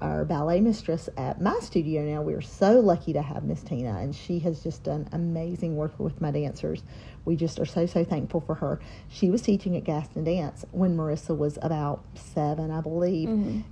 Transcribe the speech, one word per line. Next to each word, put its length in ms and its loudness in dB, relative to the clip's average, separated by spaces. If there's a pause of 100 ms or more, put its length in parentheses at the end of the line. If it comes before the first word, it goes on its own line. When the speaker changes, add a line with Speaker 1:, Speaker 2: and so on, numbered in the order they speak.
Speaker 1:
our 240 0
ballet 360 2
mistress 540 2
at 240 -4
my 220 0
studio 400 0
now. 220 -2
We're 180 -2
so 380 6
lucky 340 4
to 80 2
have 220 -4
Miss 180 -2
Tina, 380 -4
and 160 -4
she 240 -4
has 240 -2
just 180 -6
done 300 -4
amazing 640 -2
work 240 -2
with 200 -4
my 120 0
dancers. 500 -2 (420)
We 120 2
just 240 0
are 80 0
so, 180 0
so 180 2
thankful 360 0
for 160 -2
her. 240 -2 (300)
She 200 2
was 140 2
teaching 340 2
at 60 -4
Gaston 400 -2
Dance 480 -2
when 260 4
Marissa 400 0
was 240 0
about 420 0 (120)
seven, 560 0
I 100 -2
believe. 480 0
Speaker 2:
Mm-hmm. 300 0 (120)